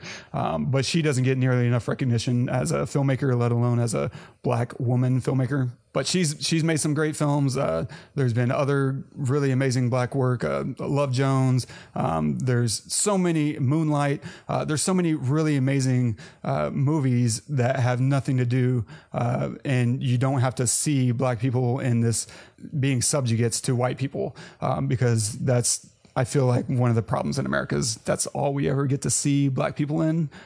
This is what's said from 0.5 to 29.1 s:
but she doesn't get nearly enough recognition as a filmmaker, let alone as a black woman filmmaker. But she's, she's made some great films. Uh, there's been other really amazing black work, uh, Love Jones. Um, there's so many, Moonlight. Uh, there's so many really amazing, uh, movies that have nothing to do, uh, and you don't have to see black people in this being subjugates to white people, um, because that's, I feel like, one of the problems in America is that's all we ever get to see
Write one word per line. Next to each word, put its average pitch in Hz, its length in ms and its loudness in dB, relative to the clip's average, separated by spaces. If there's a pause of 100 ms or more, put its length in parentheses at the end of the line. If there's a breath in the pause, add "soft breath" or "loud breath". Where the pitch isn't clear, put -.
but 135 140 2
she 170 160 0
doesn't 135 240 0
get 131 120 2
nearly 127 300 2
enough 120 220 0
recognition 123 580 0
as 139 240 -2
a 143 120 0
filmmaker, 139 540 0
let 120 140 2
alone 120 140 2 (140)
as 113 160 0
a 143 160 -2 (320 loud breath)
black 120 360 -2
woman 127 400 2
filmmaker. 131 520 0 (200)
But 139 140 -2
she's, 165 340 0
she's 165 240 0
made 160 160 2
some 151 140 0
great 151 220 0
films. 143 420 2
Uh, - 280 -2 (280 loud breath)
there's 127 200 0
been 120 180 2
other 139 520 0 (120)
really 143 340 0
amazing 131 400 2
black 123 240 0
work, 127 300 0
uh, 143 220 -2 (120)
Love 143 360 0
Jones. 131 520 2 (300 loud breath)
Um, 151 420 0
there's 120 460 0 (100)
so 208 240 0
many, 160 400 0
Moonlight. 147 640 0 (260 loud breath)
Uh, 139 180 -2
there's 147 180 -2
so 196 100 0
many 170 220 2
really 151 400 0
amazing, 131 640 2 (240 loud breath)
uh, 147 280 -2
movies 131 760 2
that 131 300 0
have 123 200 2
nothing 135 380 0
to 127 80 2
do, 123 400 2 (280 loud breath)
uh, 135 380 -2 (120)
and 127 400 0
you 123 160 2
don't 135 220 2
have 127 140 2
to 123 120 -2
see 131 440 0
black 123 280 0
people 127 400 0
in 120 220 0
this 113 260 0 (520 loud breath)
being 131 220 2
subjugates 117 600 0
to 131 140 0
white 123 220 0
people, 131 380 -4 (260 loud breath)
um, 139 260 -2
because 117 520 2
that's, - 480 0 (300)
I 135 60 2
feel 131 220 0
like, 123 220 2
one 123 220 2
of 113 60 2
the 113 80 0
problems 139 360 -2
in 135 60 -2
America 135 320 -2
is 117 180 -2 (100)
that's - 220 0
all 139 260 -2
we 143 160 0
ever 139 160 0
get 139 160 0
to 147 80 -2
see 139 400 2